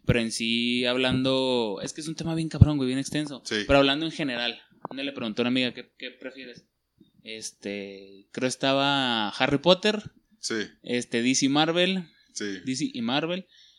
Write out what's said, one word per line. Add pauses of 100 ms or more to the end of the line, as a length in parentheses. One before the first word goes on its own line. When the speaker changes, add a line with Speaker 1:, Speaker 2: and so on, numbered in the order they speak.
Speaker 1:
Pero
en
sí,
hablando,
es
que
es
un
tema
bien
cabrón,
güey,
bien
extenso.
Speaker 2:
Sí.
Speaker 1:
Pero
hablando
en
general, (300)
¿dónde
le
preguntó
a
una
amiga
qué,
qué
prefieres? (580)
Este,
creo
estaba
Harry
Potter. (280)
Speaker 2:
Sí. (280)
Speaker 1:
Este,
D
C
Marvel. (240)
Speaker 2:
Sí.
Speaker 1:
D
C
y
Marvel. (320)